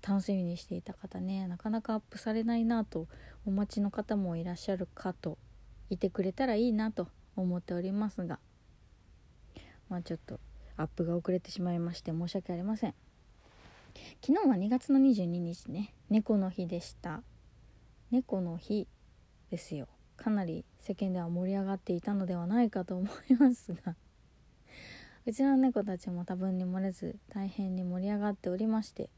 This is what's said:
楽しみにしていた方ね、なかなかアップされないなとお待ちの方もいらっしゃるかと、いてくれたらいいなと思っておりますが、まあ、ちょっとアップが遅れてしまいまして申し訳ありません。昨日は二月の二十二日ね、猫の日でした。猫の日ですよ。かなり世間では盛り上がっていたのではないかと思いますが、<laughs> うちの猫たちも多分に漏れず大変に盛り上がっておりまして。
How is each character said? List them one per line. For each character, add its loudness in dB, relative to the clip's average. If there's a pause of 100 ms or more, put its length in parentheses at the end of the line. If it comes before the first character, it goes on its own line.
楽 4
し 0
み 2
に -2
し -10
て -6
い -6
た -12
方 -10
ね、 -2
な -4
か -4
な 0
か -2
ア 0
ッ -2
プ -18
さ -4
れ 0
な 2
い 4
な 4
と -4 (400)
お 0
待 2
ち 0
の 4
方 -2
も 0
い -2
ら -4
っ -10
し -4
ゃ 2
る -4
か -4
と、 -6 (500)
い -4
て 2
く 0
れ 2
た 0
ら 2
い 4
い 4
な 2
と -2 (260)
思 0
っ -4
て -6
お 0
り -2
ま 0
す -6
が、 -6 (1500)
ま -4
あ、 -6
ち -6
ょ -4
っ -10
と -12 (380)
ア -2
ッ -4
プ -2
が 2
遅 0
れ 4
て -16
し -4
ま 0
い 0
ま -2
し -12
て -6
申 0
し -4
訳 -4
あ -4
り -6
ま 0
せ 0
ん。 -6 (1300)
昨 4
日 6
は 6
二 0
月 2
の 8
二 8
十 0
二 -2
日 -6
ね、 -6 (140)
猫 4
の 2
日 -4
で -2
し -14
た。 -8 (880)
猫 0
の -2
日 -2 (640)
で -4
す -10
よ。 -8 (280)
か -2
な 2
り -4 (160)
世 -6
間 -2
で 0
は -2
盛 -2
り 0
上 0
が -2
っ -2
て -4
い 0
た -2
の 0
で -2
は -2
な 4
い 4
か -2
と -4
思 0 (220)
い 10
ま 8
す -4
が、 -6 (680)
<laughs> -16
う -2
ち 0
の 6
猫 4
た -2
ち -8
も -4
多 -4
分 0
に 0
漏 -2
れ 0
ず -8 (120)
大 -4
変 -4
に -2
盛 -2
り 0
上 0
が 0
っ -2
て -6
お 0
り 0
ま 2
し -8
て。 -8